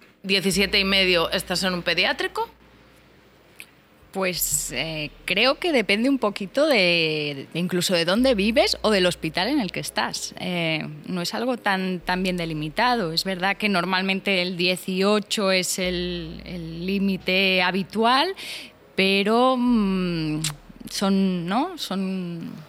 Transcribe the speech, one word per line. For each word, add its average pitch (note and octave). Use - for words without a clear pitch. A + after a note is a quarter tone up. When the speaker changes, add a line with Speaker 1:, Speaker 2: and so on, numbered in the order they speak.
Speaker 1:
diecisiete G3
y G3
medio F#3
estás F3
en F#3
un F3
pediátrico. C#4
Speaker 2:
Pues, -
eh, D3+
creo A#3+
que F4
depende A3
un C#4
poquito G#3
de, D#3+
de D#3+
incluso F3+
de E3+
dónde A#3+
vives A3+
o G#3+
del G3
hospital F3
en D4
el F#3+
que -
estás. -
Eh, D#3+
no F3+
es F3
algo A#3+
tan, F#3
tan F#3
bien F#3
delimitado. E3
Es E3+
verdad F#3+
que G#3+
normalmente F#3+
el F3+
dieciocho F#3+
es F#3
el, F3+
el E3+
límite F#3+
habitual, A3+
pero, G#3
mm, F#3
son, F#3+
¿no? C#4+
Son F#3